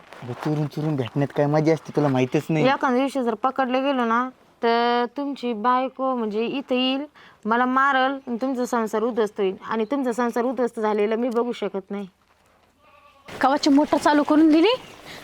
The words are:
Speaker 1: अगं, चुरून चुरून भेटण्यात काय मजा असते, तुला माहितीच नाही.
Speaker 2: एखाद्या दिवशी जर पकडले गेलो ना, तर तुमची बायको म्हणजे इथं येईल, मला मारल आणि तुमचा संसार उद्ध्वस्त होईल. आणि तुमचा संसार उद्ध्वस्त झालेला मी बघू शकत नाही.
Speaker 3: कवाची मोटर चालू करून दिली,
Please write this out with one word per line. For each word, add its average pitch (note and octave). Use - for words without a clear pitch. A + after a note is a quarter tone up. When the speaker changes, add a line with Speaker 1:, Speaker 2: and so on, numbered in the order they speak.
Speaker 1:
अगं, A#2+
चुरून D3+
चुरून D3+
भेटण्यात C3+
काय C#3+
मजा D#3
असते, -
तुला D3+
माहितीच C3
नाही. D#3+
Speaker 2:
एखाद्या C4+
दिवशी B3+
जर A#3
पकडले C4
गेलो C4
ना, A#3+
तर A#3+
तुमची C#4
बायको B3+
म्हणजे A3
इथं B3+
येईल, C4
मला A#3
मारल C4
आणि A#3+
तुमचा B3+
संसार A3
उद्ध्वस्त A3
होईल. F#3+
आणि A3
तुमचा B3+
संसार A#3+
उद्ध्वस्त A#3+
झालेला G#3+
मी A#3+
बघू A#3
शकत G3+
नाही. G3+
Speaker 3:
कवाची C#4
मोटर D4
चालू D4
करून D4+
दिली, E4